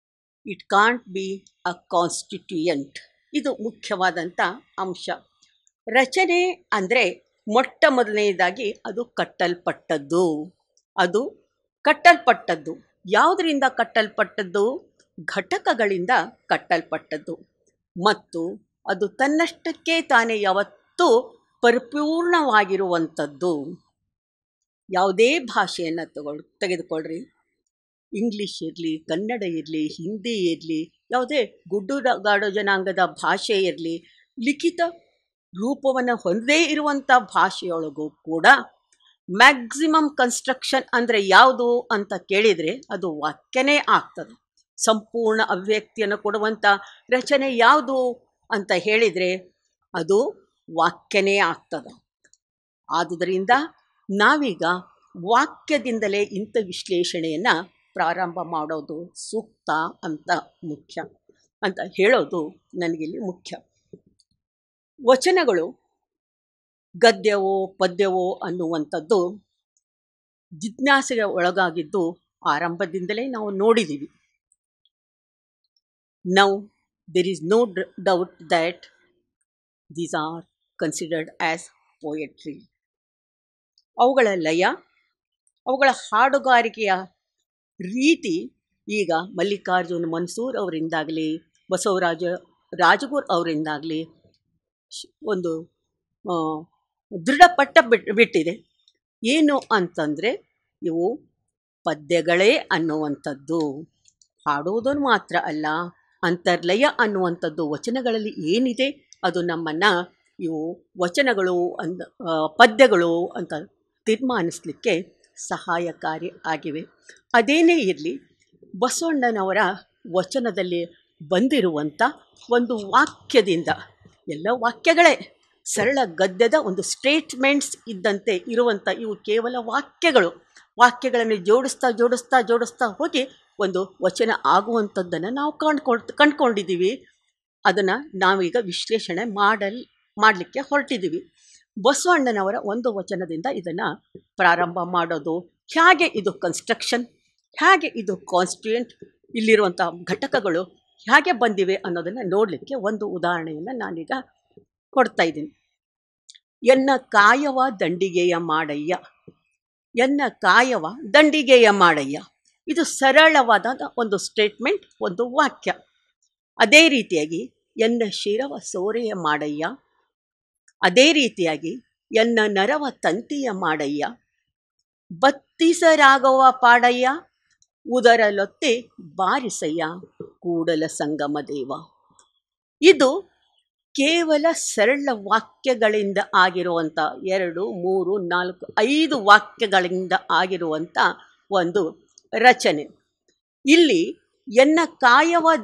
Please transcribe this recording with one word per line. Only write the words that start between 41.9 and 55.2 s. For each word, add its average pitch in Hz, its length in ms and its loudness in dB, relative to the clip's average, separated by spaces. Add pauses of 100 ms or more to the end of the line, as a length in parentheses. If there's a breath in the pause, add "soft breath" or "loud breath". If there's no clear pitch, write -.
ಕೇಳಿದ್ರೆ 196 640 0 (100)
ಅದು 180 280 -6
ವಾಕ್ಯನೇ 262 600 0 (100)
ಆಗ್ತದೆ. - 540 -2 (340)
ಸಂಪೂರ್ಣ 220 640 0 (100)
ಅಭಿವ್ಯಕ್ತಿಯನ್ನು 208 680 -4
ಕೊಡುವಂಥ 214 460 -4 (460 loud breath)
ರಚನೆ 262 460 0
ಯಾವುದು 254 720 2 (220)
ಅಂತ 202 220 -4
ಹೇಳಿದ್ರೆ 185 840 0 (380)
ಅದು 196 540 -2 (280)
ವಾಕ್ಯನೇ 196 600 0
ಆಗ್ತದೆ. - 680 -4 (840)
ಆದುದರಿಂದ 175 600 -2 (600)
ನಾವೀಗ 220 520 2 (560)
ವಾಕ್ಯದಿಂದಲೇ 220 1040 -2